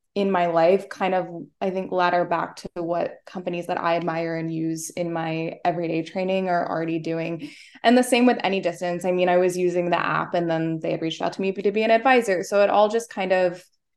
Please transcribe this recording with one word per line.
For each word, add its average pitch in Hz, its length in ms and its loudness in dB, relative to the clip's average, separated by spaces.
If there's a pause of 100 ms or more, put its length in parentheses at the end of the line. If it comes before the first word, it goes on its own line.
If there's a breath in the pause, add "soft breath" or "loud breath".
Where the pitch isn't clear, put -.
(140)
in 202 160 0
my 175 160 2
life 170 440 4
kind 185 240 -2
of, 180 120 0 (340)
I 196 100 -2
think, 185 200 -4
ladder 175 360 2
back 165 300 -4
to - 200 -14
what 170 480 -4
companies 175 440 -6
that 180 120 -2
I 170 160 2
admire 165 400 -2
and 165 160 -4
use 160 380 -6
in 175 200 -4
my 160 440 -4 (100)
everyday 165 380 0
training 185 480 -2
are 175 180 0
already 165 300 -2
doing. 165 520 -6 (320 loud breath)
And 240 140 6
the 247 60 6
same 247 240 4
with 240 180 4
Any 190 160 0
Distance. 175 460 -4
I 180 60 0
mean, 180 180 2
I 180 80 4
was 180 180 2
using 175 320 0
the 170 100 2
app 160 360 -2
and 170 160 0
then 160 300 -2
they 165 100 -4
had 160 100 -2
reached 160 220 -4
out 180 120 -2
to - 60 -8
me 190 120 -2
to 196 200 0
be 214 100 0
an 226 80 2
advisor. 226 520 4
So 202 200 2
it 202 60 6
all 208 220 4
just 226 180 -4
kind 190 240 -2
of 180 300 0 (340)